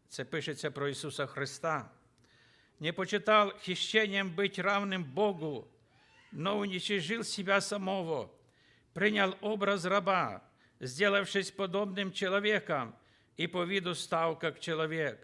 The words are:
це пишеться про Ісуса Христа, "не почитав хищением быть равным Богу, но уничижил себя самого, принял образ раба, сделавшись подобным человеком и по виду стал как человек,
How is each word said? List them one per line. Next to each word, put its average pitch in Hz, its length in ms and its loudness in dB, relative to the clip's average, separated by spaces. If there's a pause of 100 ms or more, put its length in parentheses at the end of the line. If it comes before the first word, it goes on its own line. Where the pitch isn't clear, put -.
це - 160 -8
пишеться 151 460 -4
про 139 180 -2
Ісуса 139 380 -4
Христа, 139 640 -4 (880)
"не 156 120 -2
почитав 202 680 4
хищением 196 760 0
быть 190 260 0
равным 196 420 2
Богу, 151 640 0 (640)
но 196 260 -2
уничижил 196 680 -2
себя 196 360 2
самого, 185 680 -2 (640)
принял 196 480 2
образ 202 440 0
раба, 180 560 2 (400)
сделавшись 190 680 2
подобным 196 640 -2
человеком 190 840 0 (460)
и 170 60 0
по 175 160 -2
виду 180 320 -2
стал 165 440 0
как 156 220 -4
человек, 156 640 -2